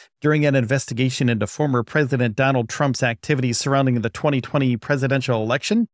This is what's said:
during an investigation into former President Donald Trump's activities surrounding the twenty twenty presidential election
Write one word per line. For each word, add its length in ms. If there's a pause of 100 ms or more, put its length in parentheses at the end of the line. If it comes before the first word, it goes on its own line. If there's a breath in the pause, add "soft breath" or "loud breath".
(200 loud breath)
during 240
an 100
investigation 760
into 180
former 360
President 540
Donald 320
Trump's 340
activities 560
surrounding 440
the 80
twenty 300
twenty 360
presidential 680
election 520